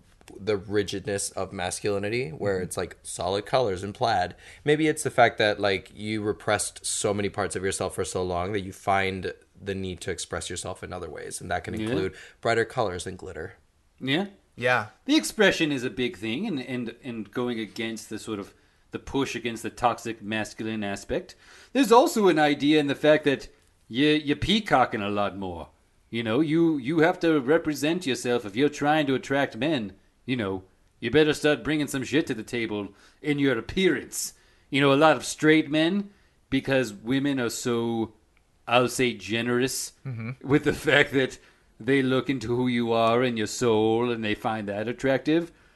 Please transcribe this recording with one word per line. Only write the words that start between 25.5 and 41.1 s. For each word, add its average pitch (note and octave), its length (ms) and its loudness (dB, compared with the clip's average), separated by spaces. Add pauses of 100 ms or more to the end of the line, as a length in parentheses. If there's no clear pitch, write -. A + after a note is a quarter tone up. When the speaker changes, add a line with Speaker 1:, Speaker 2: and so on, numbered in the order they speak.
Speaker 3:
You A#2 120 -4
know, A2+ 180 2
you, D#3+ 380 2
you C3 220 -2
have F3+ 200 4
to D#3+ 200 4
represent D#3 680 0
yourself A#2+ 380 0
if G2 100 -10
you're C3+ 140 4
trying D3 380 2
to C3+ 80 2
attract C3+ 420 0
men. A#2 380 -2 (320)
You B2+ 100 -2
know, F#2+ 260 -2 (380)
you C3+ 100 -2
better D3+ 220 6
start C#3 320 2
bringing D3 240 0
some C3 160 -4
shit C3 240 0
to C3+ 60 -2
the A2 100 -8
table G#2 440 -4 (340)
in D3 180 -2
your C3+ 180 2
appearance. C#3+ 760 0 (360)
You C#3 120 2
know, C#3 100 6
a - 20 6
lot D3+ 220 6
of A#2+ 80 -6
straight D#3 460 4
men, F3 400 0 (400)
because C3 420 0
women C3+ 480 -2
are A#2 100 0
so, A#2 600 -2 (560)
I'll B2 200 0
say, B2 260 -2
generous A#2 800 -4 (140)
Speaker 2:
Mm-hmm. A#2 400 -12
Speaker 3:
with D3 180 2
the D3 100 0
fact C#3+ 400 2